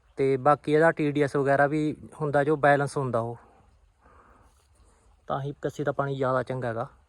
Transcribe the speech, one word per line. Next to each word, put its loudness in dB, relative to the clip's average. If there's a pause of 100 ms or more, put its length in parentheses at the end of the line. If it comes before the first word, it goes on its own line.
(180)
ਤੇ 0
ਬਾਕੀ 2
ਇਹਦਾ 4
ਟੀ -2
ਡੀ 0
ਐਸ -2
ਵਗੈਰਾ 2
ਵੀ -2 (260)
ਹੁੰਦਾ, 0
ਜੋ 2
ਬੈਲੈਂਸ 2
ਹੁੰਦਾ -2
ਉਹ, -8 (1900)
ਤਾਂ -4
ਹੀ -8
ਕੱਸੀ -6
ਦਾ -2
ਪਾਣੀ -4
ਜ਼ਿਆਦਾ -2
ਚੰਗਾ -6
ਹੈਗਾ। -6 (220)